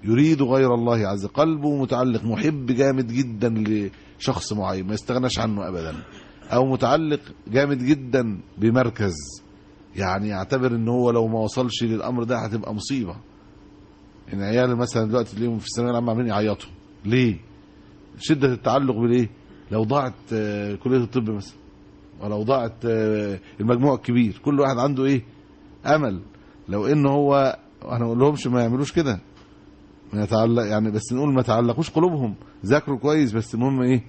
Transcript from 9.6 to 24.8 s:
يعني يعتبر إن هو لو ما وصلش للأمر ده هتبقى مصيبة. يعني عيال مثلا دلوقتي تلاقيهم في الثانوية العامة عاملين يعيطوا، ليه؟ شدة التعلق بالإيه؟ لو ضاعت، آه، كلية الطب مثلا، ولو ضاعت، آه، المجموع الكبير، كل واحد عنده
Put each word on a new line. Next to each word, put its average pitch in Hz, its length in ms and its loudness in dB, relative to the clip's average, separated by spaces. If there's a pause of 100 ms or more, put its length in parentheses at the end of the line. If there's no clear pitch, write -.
يعني 95 320 -2
يعتبر 117 460 -2
إن 113 140 -2
هو 123 220 2
لو 117 160 2
ما 110 120 -2
وصلش 113 440 -2
للأمر 117 420 -2
ده 117 140 -2
هتبقى 110 360 -6
مصيبة. 104 420 -6 (1120)
يعني 98 160 -6
عيال 123 320 2
مثلا 117 320 0
دلوقتي 113 280 -2
تلاقيهم 117 220 -2
في 98 80 -10
الثانوية 120 240 -4
العامة 120 200 0
عاملين 117 180 0
يعيطوا، 104 420 -2 (340)
ليه؟ 113 340 2 (800)
شدة 139 340 2
التعلق 127 420 0
بالإيه؟ 117 360 2 (400)
لو 110 140 0
ضاعت، 127 300 -2 (180)
آه، 104 420 -4
كلية 127 220 0
الطب 117 340 0
مثلا، 104 260 -8 (640)
ولو 104 220 -4
ضاعت، 117 420 -2
آه، 107 540 0 (220)
المجموع 123 340 2
الكبير، 120 500 0
كل 143 160 2
واحد 135 180 2
عنده 135 260 0